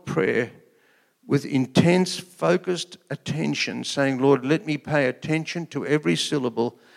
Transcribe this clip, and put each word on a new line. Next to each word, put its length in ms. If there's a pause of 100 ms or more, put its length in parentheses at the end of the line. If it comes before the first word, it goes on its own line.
Prayer 480 (760)
with 180
intense, 720
focused 800 (120)
attention, 720
saying, 380
"Lord, 240
let 220
me 100
pay 300
attention 600
to 180
every 280
syllable, 640 (180)